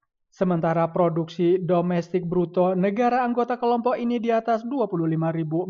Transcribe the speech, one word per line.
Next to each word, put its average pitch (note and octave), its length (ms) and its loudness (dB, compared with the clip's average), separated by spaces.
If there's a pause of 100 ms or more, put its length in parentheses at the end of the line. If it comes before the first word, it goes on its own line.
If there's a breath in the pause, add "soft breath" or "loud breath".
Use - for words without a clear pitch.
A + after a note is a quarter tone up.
(280)
Sementara E3 640 0
produksi E3+ 640 2
domestik F3 720 0
bruto F3+ 480 0
negara A#3 480 2
anggota A#3+ 320 0
kelompok A#3+ 400 0
ini A#3+ 240 -2
di G#3+ 80 -4
atas A3+ 400 0
dua A#3+ 240 -2
puluh E3 160 -2
lima D#3+ 240 0
ribu D#3+ 380 -2